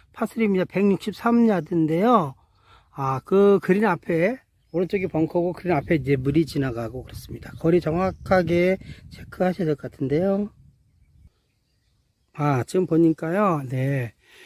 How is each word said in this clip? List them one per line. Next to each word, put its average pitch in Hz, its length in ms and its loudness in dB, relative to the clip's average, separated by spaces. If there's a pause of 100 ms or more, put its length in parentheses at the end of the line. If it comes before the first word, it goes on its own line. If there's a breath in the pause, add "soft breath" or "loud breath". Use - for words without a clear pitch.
(140)
파 226 120 -4
쓰리입니다. 202 380 0
백육십삼 208 840 2
야드인데요. 170 840 2 (560 soft breath)
아, 135 340 -4
그 196 360 6
그린 196 220 2
앞에, 180 560 0 (320)
오른쪽이 185 360 -2
벙커고 170 440 -2
그린 175 220 -4
앞에 156 220 0
이제 139 200 0
물이 143 300 0
지나가고 120 580 -6
그렇습니다. - 560 -16
거리 165 220 2
정확하게 180 960 0 (320 loud breath)
체크하셔야 - 560 -4
될 151 100 0
것 - 160 -10
같은데요. 190 580 -2 (1800)
아, 143 320 0
지금 185 240 -2
보니까요. 165 800 0
네. 131 460 -4 (320 soft breath)